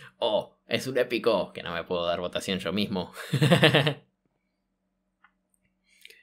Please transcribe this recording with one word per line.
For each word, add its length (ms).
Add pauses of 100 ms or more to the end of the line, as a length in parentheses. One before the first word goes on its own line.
(160)
¡Oh! 400 (100)
Es 200
un 100
épico, 560
que 100
no 120
me 100
puedo 220
dar 140
votación 380
yo 140
mismo. 400 (200)
<laughs> 800 (2250)